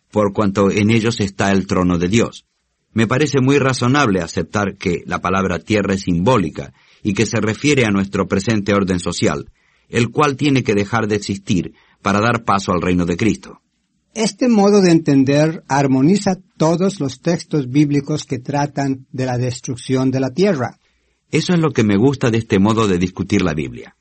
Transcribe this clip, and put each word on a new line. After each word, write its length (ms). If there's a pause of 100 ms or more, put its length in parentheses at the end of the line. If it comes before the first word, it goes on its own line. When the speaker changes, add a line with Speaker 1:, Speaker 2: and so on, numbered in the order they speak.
Speaker 1:
por 240
cuanto 380
en 180
ellos 320
está 300
el 160
trono 300
de 120
Dios. 360 (480)
Me 140
parece 320
muy 180
razonable 640
aceptar 560
que 280
la 160
palabra 380
tierra 340
es 80
simbólica 720 (300)
y 100
que 120
se 140
refiere 460
a 60
nuestro 360
presente 460
orden 260
social, 500 (380)
el 220
cual 260
tiene 280
que 100
dejar 340
de 80
existir 580 (280)
para 180
dar 240
paso 300
al 80
reino 240
de 100
Cristo. 460 (520)
Speaker 2:
Este 360
modo 320
de 100
entender 760
armoniza 680 (220)
todos 420
los 220
textos 480
bíblicos 560
que 140
tratan 720
de 120
la 120
destrucción 720
de 80
la 140
tierra. 440 (540)
Speaker 1:
Eso 220
es 80
lo 100
que 120
me 120
gusta 340
de 100
este 200
modo 300
de 80
discutir 440
la 120
Biblia. 480